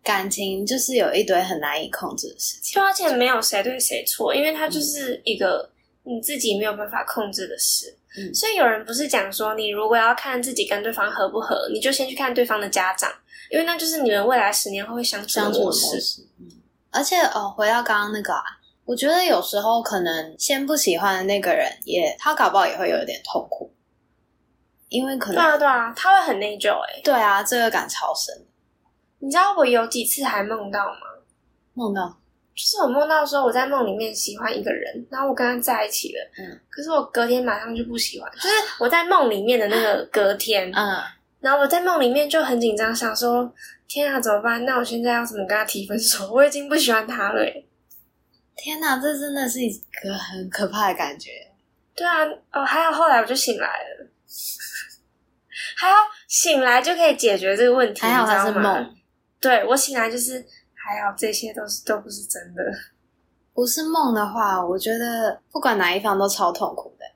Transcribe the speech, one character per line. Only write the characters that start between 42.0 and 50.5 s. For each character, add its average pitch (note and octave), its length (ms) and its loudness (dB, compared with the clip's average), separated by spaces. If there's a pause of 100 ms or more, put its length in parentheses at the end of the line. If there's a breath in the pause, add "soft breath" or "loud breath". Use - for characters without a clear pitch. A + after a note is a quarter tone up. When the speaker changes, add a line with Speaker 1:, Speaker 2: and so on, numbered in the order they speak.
Speaker 2:
面 C#4+ 200 2
就 D#4+ 140 2
很 B3 180 0
紧 A3 160 2
张， A3+ 180 0
想 A#3 180 -2
说， A#3+ 380 0 (360 loud breath)
天 C#4+ 260 -2
啊， C4 60 -2
怎 A#3 120 0
么 G#3 100 2
办？ A#3 240 -2
那 B3+ 120 0
我 A#3+ 60 0
现 A#3 200 -4
在 A#3+ 100 2
要 A#3 120 0
怎 A3 100 -10
么 G3+ 120 -4
跟 G#3 100 0
他 G#3+ 80 0
提 G3 220 -6
分 G#3+ 120 -4
手？ G3+ 320 0
我 C4+ 140 8
已 C#4+ 40 2
经 C#4+ 200 -6
不 D4 80 2
喜 A#3+ 140 2
欢 A3 160 2
他 A3 260 -2
了 G#3+ 80 0
欸。 - 240 -4 (880)
Speaker 1:
天 D4+ 240 -8
哪， C#4+ 180 0
这 C#4+ 200 -2
真 C#4+ 160 -6
的 C4+ 160 -2
是 B3 120 -6
一 A3+ 100 -2 (320)
个 G3 100 -6
很 F#3 360 -10
可 G3 180 -2